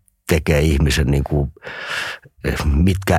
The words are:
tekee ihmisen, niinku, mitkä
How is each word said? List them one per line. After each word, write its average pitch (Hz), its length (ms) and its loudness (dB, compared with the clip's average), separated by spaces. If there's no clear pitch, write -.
tekee 78 320 2
ihmisen, 71 460 2
niinku, 69 420 0
mitkä 90 540 2